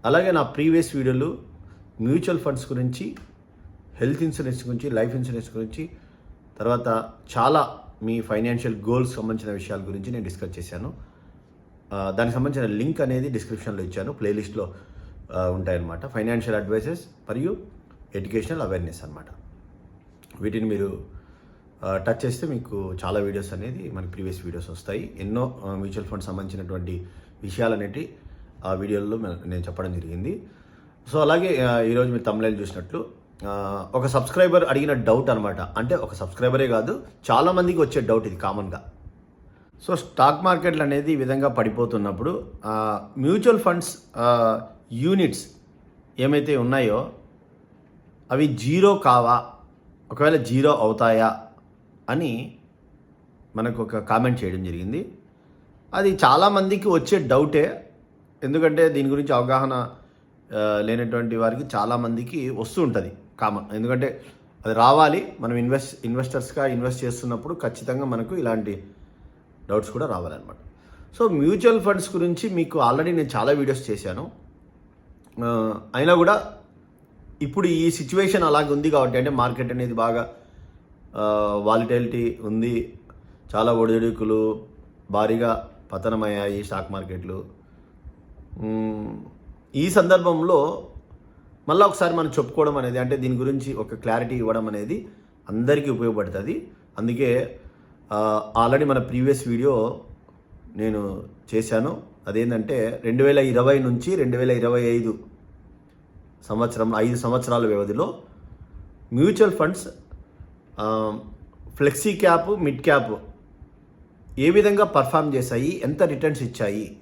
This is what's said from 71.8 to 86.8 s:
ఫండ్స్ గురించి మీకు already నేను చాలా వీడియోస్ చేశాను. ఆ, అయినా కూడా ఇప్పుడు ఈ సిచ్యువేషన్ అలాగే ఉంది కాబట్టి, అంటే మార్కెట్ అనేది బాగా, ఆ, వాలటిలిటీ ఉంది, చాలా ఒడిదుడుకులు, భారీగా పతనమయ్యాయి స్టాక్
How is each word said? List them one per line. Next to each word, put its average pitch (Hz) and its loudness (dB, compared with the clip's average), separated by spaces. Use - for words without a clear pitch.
ఫండ్స్ 190 0
గురించి 175 0
మీకు 165 -2
already 147 2
నేను 147 0
చాలా 117 2
వీడియోస్ 139 -2
చేశాను. 101 -6
ఆ, 113 -2
అయినా 156 6
కూడా 175 4
ఇప్పుడు 170 0
ఈ 165 4
సిచ్యువేషన్ 185 2
అలాగే 147 4
ఉంది 147 2
కాబట్టి, 127 4
అంటే 139 0
మార్కెట్ 123 0
అనేది 123 -4
బాగా, 113 0
ఆ, 104 -2
వాలటిలిటీ 117 0
ఉంది, 117 -2
చాలా 113 4
ఒడిదుడుకులు, 110 2
భారీగా 110 0
పతనమయ్యాయి 101 -2
స్టాక్ 98 -8